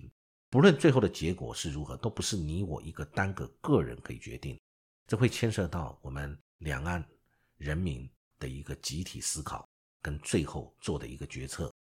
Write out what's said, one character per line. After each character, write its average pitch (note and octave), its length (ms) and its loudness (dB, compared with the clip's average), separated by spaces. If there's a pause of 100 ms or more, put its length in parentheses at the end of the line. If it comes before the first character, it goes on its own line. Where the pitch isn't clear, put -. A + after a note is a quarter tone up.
(500)
不 B2 100 6
论 E3+ 160 12
最 D#3+ 140 8
后 B2+ 100 6
的 G2+ 80 6
结 E2+ 240 -2
果 A2+ 220 -6
是 - 160 -4
如 D2 140 -4
何， - 120 -10
都 - 140 -2
不 - 100 -4
是 G#2+ 160 -2
你 E2 260 -2
我 F2 200 -4
一 E2 100 -10
个 - 140 -8
单 G2 280 -2
个 - 120 -6 (140)
个 C3 220 6
人 A#1+ 200 -6
可 - 100 -10
以 - 60 -10
决 - 200 -12
定， - 200 -8 (480)
这 A2+ 100 0
会 A#2 120 6
牵 A2 220 0
涉 G#2 160 0
到 D2 340 -6
我 - 80 -12
们 C#2+ 300 -6 (200)
两 C#2+ 260 -4
岸 F2 200 -2 (520)
人 D2+ 200 -2
民 C#2 320 -2 (300)
的 C#2+ 100 -6
一 C2+ 140 -8
个 C#2+ 140 -8
集 - 260 -4
体 G2+ 180 -12
思 - 220 -4
考， - 260 -8 (320)
跟 D2 200 -4
最 G2 240 0
后 - 360 -8
做 E2 160 -2
的 C2+ 120 -8
一 B1 80 -12
个 C#2 100 -10
决 C2 200 -10
策。 - 260 -6 (260)